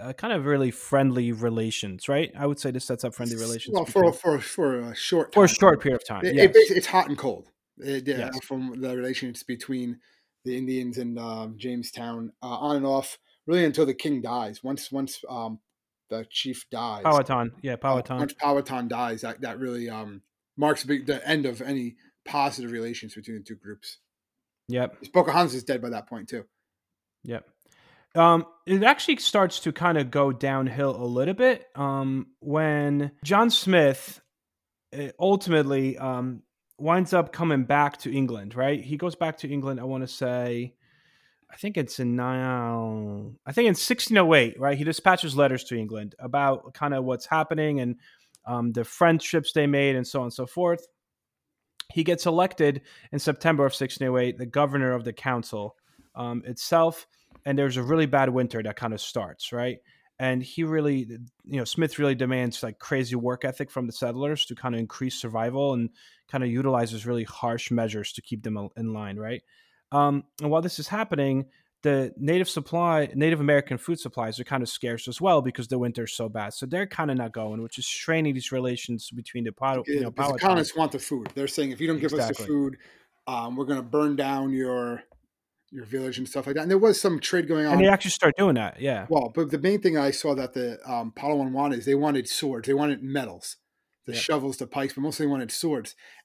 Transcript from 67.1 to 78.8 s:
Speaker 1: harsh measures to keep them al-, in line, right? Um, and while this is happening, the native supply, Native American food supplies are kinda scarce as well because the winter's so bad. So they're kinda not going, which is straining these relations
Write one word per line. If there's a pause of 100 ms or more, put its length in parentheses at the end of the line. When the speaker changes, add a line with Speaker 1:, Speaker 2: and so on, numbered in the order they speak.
Speaker 1:
harsh
measures
to
keep
them
al-,
in
line,
right? (480)
Um, (160)
and
while
this
is
happening, (360)
the
native
supply,
Native
American
food
supplies
are
kinda
scarce
as
well
because
the
winter's
so
bad.
So
they're
kinda
not
going,
which
is
straining
these
relations